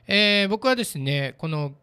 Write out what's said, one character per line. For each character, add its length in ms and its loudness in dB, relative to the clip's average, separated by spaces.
え 380 4
ー、 40 -2
僕 160 -2
は 120 2
で 80 -2
す 120 -8
ね、 400 -4
こ 120 -8
の 340 -4